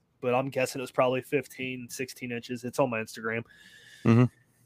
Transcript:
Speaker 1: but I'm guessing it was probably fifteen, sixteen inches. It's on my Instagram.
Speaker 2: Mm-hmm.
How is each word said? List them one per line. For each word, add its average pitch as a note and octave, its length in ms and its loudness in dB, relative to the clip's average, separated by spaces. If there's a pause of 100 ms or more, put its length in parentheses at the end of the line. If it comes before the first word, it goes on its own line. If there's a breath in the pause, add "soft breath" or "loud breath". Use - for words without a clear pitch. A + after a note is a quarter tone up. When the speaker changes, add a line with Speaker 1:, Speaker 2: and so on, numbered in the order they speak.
(200)
Speaker 1:
but B2 140 0
I'm C3+ 160 2
guessing C3 300 -2
it B2+ 40 -6
was B2+ 80 -10
probably B2+ 300 2
fifteen, B2+ 680 -4
sixteen B2+ 420 -8
inches. A#2+ 320 -6
It's B2 160 -4
on C3+ 100 4
my A2+ 100 -2
Instagram. A2+ 440 -4 (600 soft breath)
Speaker 2:
Mm-hmm. A#2 220 8 (400)